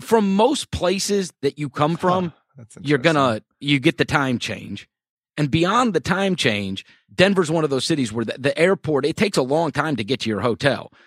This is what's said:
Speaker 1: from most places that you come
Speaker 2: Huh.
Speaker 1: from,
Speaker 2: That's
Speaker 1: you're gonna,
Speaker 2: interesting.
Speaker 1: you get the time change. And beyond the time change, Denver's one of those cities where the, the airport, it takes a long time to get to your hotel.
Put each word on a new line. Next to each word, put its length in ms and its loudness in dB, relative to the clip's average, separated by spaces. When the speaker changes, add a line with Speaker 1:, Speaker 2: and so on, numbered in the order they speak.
Speaker 1:
from 340 2
most 380 2
places 600 -2
that 160 -4
you 120 -6
come 220 0
Speaker 2:
Huh. 60 -4
Speaker 1:
from, 340 0
Speaker 2:
That's 260 -20
Speaker 1:
you're 160 2
gonna, 280 2
Speaker 2:
interesting. 180 -2
Speaker 1:
you 180 0
get 200 2
the 60 2
time 360 0
change. 480 -10
And 140 -2
beyond 440 2
the 60 2
time 340 0
change, 500 -2
Denver's 360 4
one 120 2
of 80 -2
those 140 0
cities 280 0
where 120 -4
the, 140 -6
the 200 -2
airport, 480 2
it 100 -2
takes 220 0
a 40 2
long 280 0
time 260 -2
to 80 -6
get 160 -4
to 100 -4
your 100 -2
hotel. 520 -2